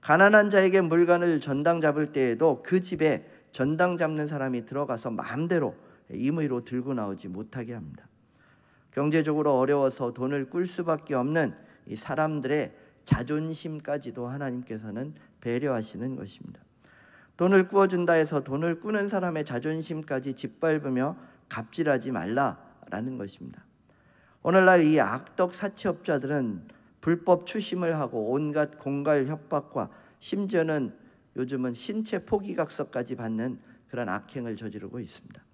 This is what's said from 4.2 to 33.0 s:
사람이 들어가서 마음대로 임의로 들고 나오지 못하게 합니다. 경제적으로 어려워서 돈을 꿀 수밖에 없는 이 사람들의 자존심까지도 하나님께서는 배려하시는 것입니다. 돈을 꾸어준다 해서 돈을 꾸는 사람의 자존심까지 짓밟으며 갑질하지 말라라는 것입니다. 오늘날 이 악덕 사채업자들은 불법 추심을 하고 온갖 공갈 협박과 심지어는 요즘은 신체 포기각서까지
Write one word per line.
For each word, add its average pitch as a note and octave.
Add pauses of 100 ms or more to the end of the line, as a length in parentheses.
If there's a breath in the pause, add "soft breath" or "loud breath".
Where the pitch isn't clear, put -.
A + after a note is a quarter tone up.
사람이 C3+
들어가서 C3
마음대로 D#3 (360 loud breath)
임의로 C3
들고 B2+
나오지 G2
못하게 A2+
합니다. E2 (840 soft breath)
경제적으로 D3+
어려워서 C3+
돈을 C3
꿀 F3
수밖에 D#3+
없는 C#3+ (340 loud breath)
이 -
사람들의 D3 (320 soft breath)
자존심까지도 D3
하나님께서는 B2 (280 loud breath)
배려하시는 B2
것입니다. - (800 soft breath)
돈을 F#3
꾸어준다 F#3
해서 D#3
돈을 D#3+
꾸는 G#3
사람의 F3+
자존심까지 D3+
짓밟으며 C#3+ (340 loud breath)
갑질하지 B2+
말라라는 A#2+
것입니다. - (800 soft breath)
오늘날 F#3
이 D3+
악덕 C3+
사채업자들은 C#3 (340 loud breath)
불법 F3
추심을 F3
하고 A#2
온갖 D3
공갈 C#3+
협박과 D3 (300 loud breath)
심지어는 E3 (420 soft breath)
요즘은 B2+
신체 G#3
포기각서까지 E3+